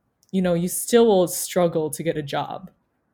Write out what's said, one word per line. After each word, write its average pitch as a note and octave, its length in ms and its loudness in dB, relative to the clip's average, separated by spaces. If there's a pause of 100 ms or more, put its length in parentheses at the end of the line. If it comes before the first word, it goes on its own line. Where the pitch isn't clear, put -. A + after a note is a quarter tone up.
(320)
you F#3+ 100 0
know, F3+ 120 2
you E3+ 140 0
still A#3 380 2
will F#3 220 4
struggle E3+ 640 -2
to D#3 140 -10
get D#3+ 140 -4
a D3+ 40 -4
job, D3 480 -8 (440)